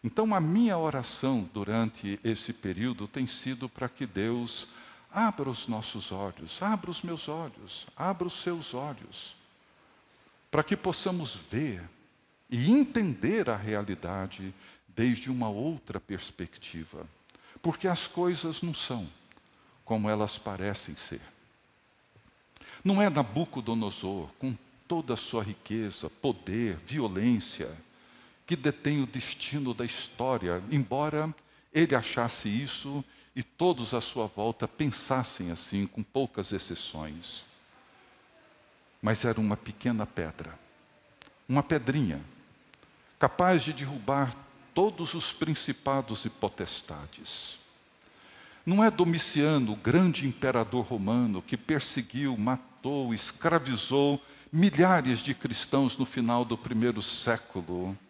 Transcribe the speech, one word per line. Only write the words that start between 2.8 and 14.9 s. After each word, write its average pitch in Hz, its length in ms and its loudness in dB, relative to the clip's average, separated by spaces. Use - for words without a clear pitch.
tem 131 180 -4
sido 131 420 -8
para 127 200 -6
que - 180 -8
Deus 113 640 -4
abra 202 380 0
os 120 180 -6
nossos 107 460 -6
olhos, 92 500 -8
abra 196 280 -2
os 165 120 -8
meus 170 260 -8
olhos, 151 580 -12
abra 180 320 -2
os - 140 -10
seus 170 320 -6
olhos, 135 600 -10
para 151 120 4
que 202 140 0
possamos 180 580 -4
ver 104 480 -6
e 127 220 2
entender 208 800 4
a 110 60 2
realidade 95 1000 -4
desde 120 440 0